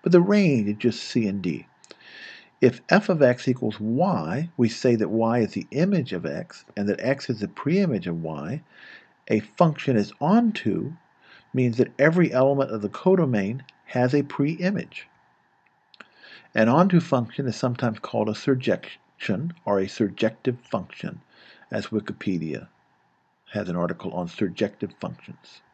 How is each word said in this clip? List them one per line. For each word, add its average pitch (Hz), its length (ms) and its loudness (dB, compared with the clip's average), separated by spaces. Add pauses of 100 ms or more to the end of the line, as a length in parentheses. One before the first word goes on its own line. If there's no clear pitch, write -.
but 170 120 2
the 175 80 10
range 175 480 4
is 104 80 -2
just 117 260 0
C 113 240 0
and 98 140 -2
D. 90 260 -4 (920)
If 123 260 4
f 196 220 4
of 165 120 2
x 123 280 2
equals 123 300 -2
y, 127 760 -2
we 117 140 2
say 120 260 2
that 107 140 0
y 113 300 2
is 107 120 0
the - 200 -6
image 160 420 0
of 87 120 -6
x 165 380 -8 (140)
and 104 100 -2
that 101 140 -2
x 135 280 -2
is 107 120 -2
the 101 60 -4
preimage 147 600 0
of 85 140 -4
y. 78 400 -8 (680)
A 110 100 2
function 147 540 0
is 104 240 0
onto 175 760 0 (600)
means 123 240 0
that 127 220 2
every 160 320 4
element 135 400 2
of 107 100 -4
the 104 80 -4
codomain 131 720 0 (240)
has 127 280 0
a 143 100 2
preimage. 165 800 -4 (1500)
An 113 120 4
onto 175 320 6
function 135 460 -2
is 113 100 -2
sometimes 120 440 -2
called 110 300 -2
a 107 40 -2
surjection 127 1160 -4 (140)
or 101 140 2
a 98 60 0
surjective 113 760 -2
function, - 600 -10 (500)
as 104 160 -6
Wikipedia 87 840 -6 (840)
has 98 180 -6
an 87 60 -4
article 87 380 -4
on 87 140 -6
surjective 101 720 -4
functions. - 640 -14 (120)